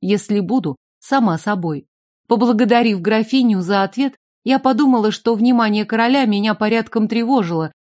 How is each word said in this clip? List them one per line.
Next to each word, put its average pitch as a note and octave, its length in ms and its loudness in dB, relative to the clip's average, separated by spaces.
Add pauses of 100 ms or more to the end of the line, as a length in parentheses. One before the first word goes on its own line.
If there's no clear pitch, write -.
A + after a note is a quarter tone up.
если G3+ 400 -2
буду F3 360 -4 (220)
сама A3 400 0
собой. E3+ 480 -4 (400)
Поблагодарив A#3 760 2
графиню A3 600 0
за G3 240 0
ответ, C4 320 -4 (280)
я C4 140 2
подумала, B3+ 540 2
что A#3 240 -2
внимание A3 480 2
короля A#3 400 0
меня G#3 300 0
порядком A3 520 -2
тревожило, G#3+ 640 -2 (240)